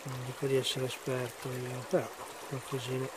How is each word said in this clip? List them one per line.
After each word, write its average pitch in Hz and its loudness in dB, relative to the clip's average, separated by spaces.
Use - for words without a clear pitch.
non 131 -6
dico 127 -2
di 135 6
essere 131 4
esperto 127 0
io, 127 -4
però 175 4
qualcosina 131 -2